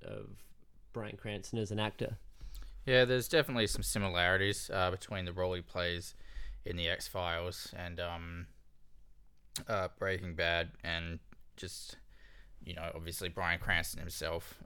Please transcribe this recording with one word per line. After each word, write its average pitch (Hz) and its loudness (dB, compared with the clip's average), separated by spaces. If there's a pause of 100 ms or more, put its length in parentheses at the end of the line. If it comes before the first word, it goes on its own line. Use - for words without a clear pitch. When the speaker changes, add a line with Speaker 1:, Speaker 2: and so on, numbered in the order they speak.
Speaker 1:
of - -8 (640)
Bryan 110 -6
Cranston 104 -4
as 107 0
an 107 2
actor? 107 0 (680)
Speaker 2:
Yeah, 127 10
there's 123 4
definitely 131 4
some - 2
similarities, 95 4
uh, 92 4
between 95 -4
the 87 -4
role 92 2
he 90 -2
plays 87 -2 (520)
in 90 -2
The 85 2
X-Files 87 -2
and, 87 -6
um, 85 -4 (1200)
uh, 95 2 (100)
Breaking 92 0
Bad 85 2 (120)
and 85 -2 (380)
just, - -10 (680)
you 87 -8
know, 82 -4
obviously 82 -4
Bryan 85 2
Cranston - 2
himself. 82 -4 (120)